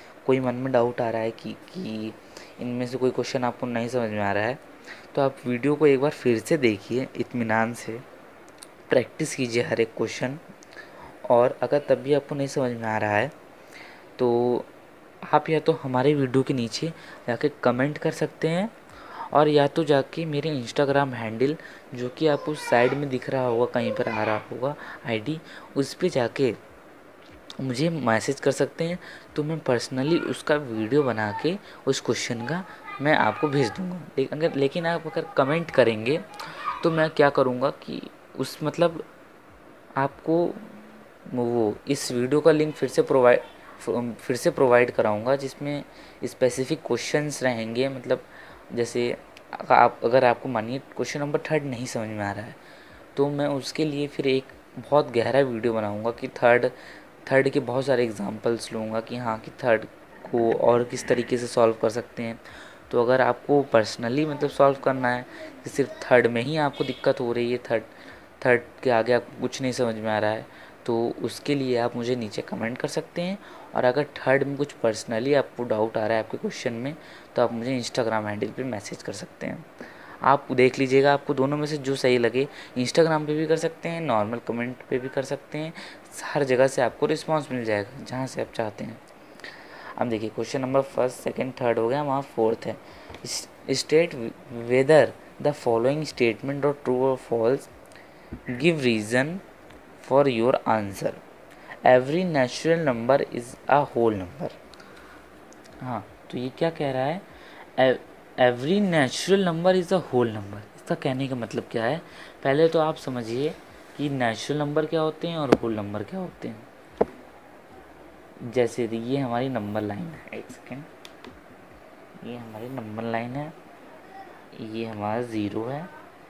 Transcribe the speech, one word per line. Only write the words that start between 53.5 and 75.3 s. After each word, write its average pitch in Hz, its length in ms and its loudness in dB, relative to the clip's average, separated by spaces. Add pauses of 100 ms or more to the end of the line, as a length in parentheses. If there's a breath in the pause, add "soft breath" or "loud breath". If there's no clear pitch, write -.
लिए 143 220 -2
फिर 139 200 -4
एक 131 160 2 (360)
बहुत 139 320 2
गहरा 117 280 2
video 120 340 0
बनाऊँगा 107 380 -2
कि 131 160 -6
third, 120 380 4 (640 loud breath)
Third 135 180 4
के 143 100 -2
बहुत 123 260 -2
सारे 127 180 2
examples 110 720 -4
लूँगा 110 260 -4
कि 120 180 -8
हाँ, 113 220 -4
कि - 120 -16
third 113 340 2 (460)
को 117 220 4
और 120 300 4
किस 123 240 -8
तरीके 123 300 2
से 120 100 -4
solve 113 260 4
कर 113 160 0
सकते 117 340 -8
हैं। 113 160 -8 (520 loud breath)
तो 123 100 4
अगर 127 200 4
आपको 131 440 4 (100)
personally, 120 520 2
मतलब 143 220 -2
solve 139 300 4
करना 131 300 0
है 123 160 -2 (380 loud breath)
कि 127 60 -10
सिर्फ - 340 -2
third 120 240 6
में 117 140 0
ही 147 160 -2
आपको 147 260 0
दिक्कत 135 360 -2
हो 120 140 -2
रही 120 180 -2
है, 123 60 0
third, 113 260 -2 (640 loud breath)
third 120 160 6 (220)
के 127 60 2
आगे 113 240 4
आपको - 280 -2
कुछ 123 200 -6
नहीं 127 100 -2
समझ 117 240 -2
में 110 160 -4
आ 107 80 0
रहा 104 120 2
है, 113 140 -6 (400 loud breath)
तो 117 360 0
उसके - 340 -4
लिए 131 220 0
आप 120 180 0
मुझे 120 200 -2
नीचे 110 260 -6
comment 117 360 -6
कर 151 100 -4
सकते 160 340 -6
हैं। 190 180 -6 (360 loud breath)
और 123 100 2
अगर 131 180 2
थर्ड 135 400 0
में 139 140 -6
कुछ 139 180 -6 (100)
personally 117 500 0